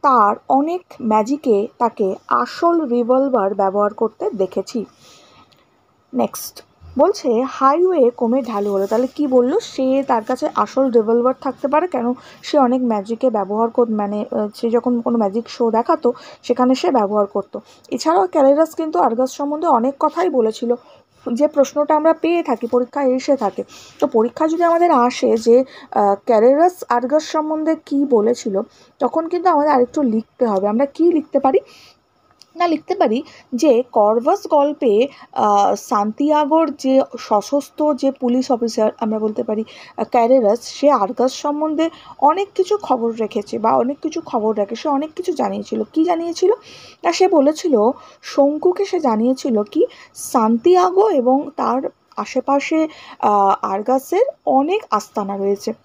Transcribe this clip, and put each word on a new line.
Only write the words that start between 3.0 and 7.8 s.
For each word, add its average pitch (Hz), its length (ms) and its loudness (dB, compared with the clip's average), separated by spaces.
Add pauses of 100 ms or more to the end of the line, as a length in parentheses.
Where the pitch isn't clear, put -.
ব্যবহার 202 380 0
করতে 226 380 -4
দেখেছি। 190 540 -4 (1300)
নেক্সট - 500 -6 (360)
বলছে, 277 420 2
হাইওয়ে 277 760 2